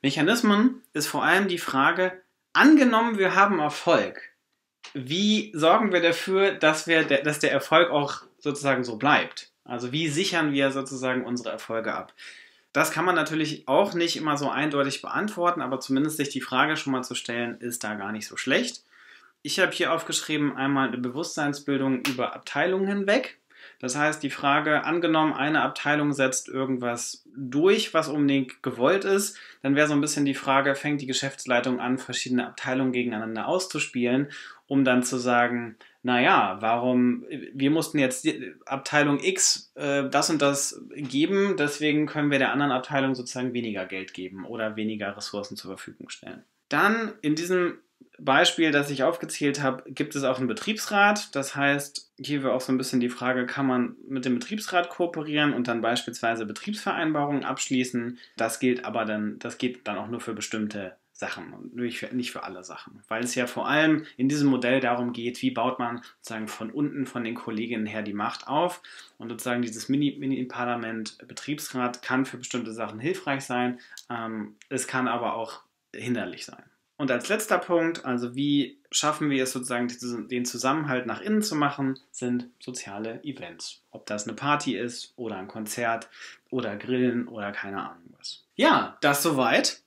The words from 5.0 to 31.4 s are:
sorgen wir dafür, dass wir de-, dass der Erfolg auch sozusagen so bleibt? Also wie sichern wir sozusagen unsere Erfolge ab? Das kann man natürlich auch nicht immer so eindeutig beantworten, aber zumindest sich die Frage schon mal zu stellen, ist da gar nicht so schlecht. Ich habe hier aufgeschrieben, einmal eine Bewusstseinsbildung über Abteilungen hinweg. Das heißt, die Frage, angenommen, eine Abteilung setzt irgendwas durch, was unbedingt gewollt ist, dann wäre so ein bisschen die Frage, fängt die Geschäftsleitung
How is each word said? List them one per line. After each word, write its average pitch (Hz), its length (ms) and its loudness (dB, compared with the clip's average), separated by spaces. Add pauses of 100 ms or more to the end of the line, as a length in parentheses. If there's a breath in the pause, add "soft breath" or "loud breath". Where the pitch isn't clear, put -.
sorgen 185 380 6
wir 175 100 4
dafür, 190 520 4
dass 156 340 4
wir 160 160 6
de-, 139 180 4
dass 147 180 0
der 147 120 2
Erfolg 156 400 4
auch 143 320 0 (160)
sozusagen 139 440 0
so 117 140 -6
bleibt? 110 540 2 (120)
Also 123 280 -8
wie 156 160 0
sichern 160 460 0
wir 139 180 4
sozusagen 131 520 -2
unsere 120 260 -4
Erfolge 110 440 -4
ab? 92 200 -10 (600 loud breath)
Das 147 180 4
kann 160 120 0
man 180 120 4
natürlich 156 520 -2
auch 147 260 6
nicht 170 220 0
immer 156 220 0
so 139 120 -2
eindeutig 139 520 0
beantworten, 175 600 -2
aber 131 200 -4
zumindest 147 340 0
sich 143 140 -2
die 131 100 -6
Frage 147 380 2
schon 139 160 -2
mal 127 100 -2
zu 123 120 -8
stellen, 120 440 -6
ist 120 240 -8
da 107 120 -4
gar 101 180 -6
nicht 107 140 -8
so - 100 -12
schlecht. 185 460 0 (600 loud breath)
Ich 151 160 -4
habe 180 140 4
hier 151 180 0
aufgeschrieben, 156 640 -2
einmal 135 320 2
eine 120 100 -2
Bewusstseinsbildung 135 1080 -2
über 127 280 -2
Abteilungen 180 540 0
hinweg. 202 520 0 (400 loud breath)
Das 127 180 -4
heißt, 147 240 2
die 165 80 -2
Frage, 147 540 2
angenommen, 160 500 2
eine 143 300 2
Abteilung 147 500 0
setzt 131 340 0
irgendwas 123 760 -4 (100)
durch, 151 580 2
was 156 140 2
unbedingt 139 540 2
gewollt 139 420 2
ist, 202 360 0 (240 loud breath)
dann 139 120 2
wäre 151 120 6
so 147 60 2
ein 143 80 4
bisschen 147 240 2
die 139 100 2
Frage, 139 400 2
fängt 147 260 -2
die 131 60 -10
Geschäftsleitung 127 720 0